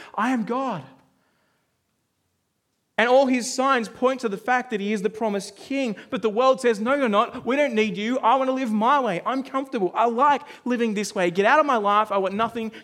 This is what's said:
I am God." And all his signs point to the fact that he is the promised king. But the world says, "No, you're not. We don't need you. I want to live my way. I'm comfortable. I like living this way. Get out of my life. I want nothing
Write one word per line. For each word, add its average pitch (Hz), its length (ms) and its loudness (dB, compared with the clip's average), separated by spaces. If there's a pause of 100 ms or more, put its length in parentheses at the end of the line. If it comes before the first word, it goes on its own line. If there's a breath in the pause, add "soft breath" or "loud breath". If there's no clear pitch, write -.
(140 loud breath)
I 226 160 -2
am 233 140 -2
God." 233 380 -6 (2250)
And 220 100 4
all 262 200 6
his 254 260 -2
signs 254 340 0
point 262 340 -2
to 226 100 -4
the 196 80 -8
fact 247 320 -2
that 208 100 -2
he 208 140 -2
is 196 80 -4
the 208 80 0
promised 202 460 -6
king. 269 380 -6 (140 loud breath)
But 233 140 -6
the 220 80 0
world 254 280 2
says, 226 220 0
"No, 247 140 0
you're 269 160 0
not. 226 340 0
We 247 120 0
don't 285 180 0
need 214 240 0
you. 233 220 -2
I 233 160 4
want 262 120 0
to 262 60 0
live 262 180 -2
my 233 260 2
way. 202 280 -2
I'm 262 160 -2
comfortable. 254 520 -4
I 226 120 2
like 254 340 2 (240 loud breath)
living 233 300 0
this 202 200 -4
way. 180 160 2
Get 196 140 0
out 277 160 6
of 294 60 2
my 262 100 2
life. 208 340 2
I 202 60 0
want 190 160 0
nothing 220 400 -4 (120)